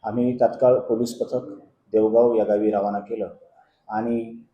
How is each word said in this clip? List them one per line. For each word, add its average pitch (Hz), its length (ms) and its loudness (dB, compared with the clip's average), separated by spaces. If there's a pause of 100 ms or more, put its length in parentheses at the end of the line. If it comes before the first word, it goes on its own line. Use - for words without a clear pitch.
आम्ही 120 320 -2
तात्काळ 123 440 4
पोलीस 117 340 -2
पथक 127 280 -4 (500)
देवगाव 110 420 4
या 110 100 2
गावी 104 280 2
रवाना 101 280 -2
केलं 101 300 -8 (600)
आणि 113 480 -4 (160)